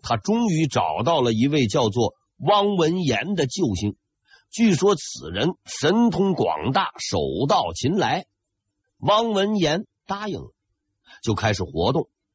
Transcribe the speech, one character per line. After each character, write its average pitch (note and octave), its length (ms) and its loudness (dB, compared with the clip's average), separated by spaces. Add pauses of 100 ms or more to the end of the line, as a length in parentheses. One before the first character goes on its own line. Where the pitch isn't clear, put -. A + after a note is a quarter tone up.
他 A#2 140 -2
终 A3+ 300 0
于 D#3+ 200 0
找 F2 360 -2
到 D#3+ 180 2
了 A#2+ 120 2
一 A#2 140 2
位 C#3+ 180 0
叫 A2 240 2
做 G#2+ 260 0 (220)
汪 G3+ 380 2
文 E3+ 260 2
言 C#3+ 340 -2
的 D#3 100 0
救 A#2+ 300 -2
星。 G#2 220 -4 (520)
据 A3 240 4
说 F#3+ 220 4
此 - 360 -10
人 A2+ 180 -2 (160)
神 A3 440 2
通 F#3+ 240 0
广 F2+ 380 -2
大， F#3 260 -2
手 - 220 -4 (280)
到 F#2 260 2
擒 D#3+ 240 -2
来。 D3+ 280 -2 (720)
汪 G#3+ 340 2
文 G3+ 260 0
言 E3 300 0 (180)
答 G3+ 220 -8
应 C#3+ 120 -6
了， - 140 -16 (720)
就 A2 100 0
开 G#2+ 200 0
始 F#2 100 -6
活 E2 280 -2
动。 D3+ 160 -2 (280)